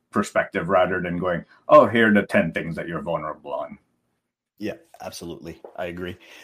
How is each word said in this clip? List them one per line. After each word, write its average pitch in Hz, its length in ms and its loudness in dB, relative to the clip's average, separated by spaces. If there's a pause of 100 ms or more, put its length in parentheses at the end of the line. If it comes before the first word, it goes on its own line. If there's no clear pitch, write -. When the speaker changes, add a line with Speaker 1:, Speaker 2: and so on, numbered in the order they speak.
(120)
Speaker 1:
perspective, 95 580 -2
rather 92 320 2
than 87 160 -4
going, 87 260 -2 (240)
"Oh, 131 200 8
here 110 240 4
are - 20 6
the 101 140 4
ten 87 240 0
things 82 240 -6
that 78 120 -8
you're 82 140 -8
vulnerable 76 500 -8
on." 76 280 -10 (800)
Speaker 2:
Yeah, 101 160 -8 (260)
absolutely. 85 580 -14 (160)
I 87 120 -8
agree. 90 280 -10 (280)